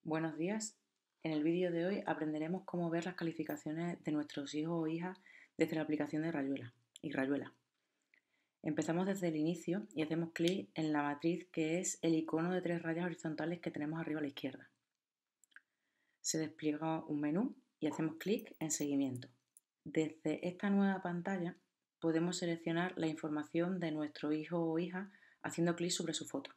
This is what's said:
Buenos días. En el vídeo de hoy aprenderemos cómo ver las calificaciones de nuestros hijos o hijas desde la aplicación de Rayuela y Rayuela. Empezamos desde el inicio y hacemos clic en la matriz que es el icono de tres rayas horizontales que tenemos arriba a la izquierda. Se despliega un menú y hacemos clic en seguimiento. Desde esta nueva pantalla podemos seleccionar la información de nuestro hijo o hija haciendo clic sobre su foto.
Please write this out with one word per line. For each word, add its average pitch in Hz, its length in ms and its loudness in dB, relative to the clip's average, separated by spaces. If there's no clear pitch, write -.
Buenos 160 300 0
días. 208 400 -2
En 160 120 -2
el 151 100 2
vídeo 175 260 4
de 170 160 2
hoy 196 200 0
aprenderemos 156 580 -2
cómo 175 260 -2
ver 170 140 0
las 180 120 -4
calificaciones 160 920 -4
de 156 80 0
nuestros 147 420 -2
hijos 165 260 0
o 160 60 0
hijas 175 320 -4
desde 156 180 4
la 156 60 2
aplicación 151 400 0
de 165 100 0
Rayuela 135 420 -2
y - 100 -4
Rayuela. 131 420 0
Empezamos 165 420 2
desde 196 220 0
el 156 80 2
inicio 170 580 0
y 156 100 0
hacemos 165 280 0
clic 190 440 2
en 156 180 2
la 147 100 2
matriz 165 480 0
que 165 280 0
es - 220 -4
el 165 140 4
icono 160 380 2
de 180 80 2
tres 175 220 0
rayas 165 200 0
horizontales 165 560 -2
que 170 100 -4
tenemos 156 300 -4
arriba 156 200 -2
a - 20 0
la 139 80 -2
izquierda. - 400 -8
Se - 160 0
despliega 156 680 0
un 151 160 -2
menú 165 380 2
y 156 60 2
hacemos 160 280 0
clic - 460 -2
en 156 100 -2
seguimiento. 139 560 0
Desde 156 640 -2
esta 180 220 0
nueva 196 320 6
pantalla 175 560 -2
podemos 165 380 2
seleccionar 170 600 0
la 170 100 2
información 160 720 0
de 160 100 0
nuestro 151 400 -2
hijo 156 260 0
o 165 220 2
hija 180 320 -4
haciendo 170 340 2
clic 170 160 0
sobre 165 220 -2
su - 120 -4
foto. - 300 -6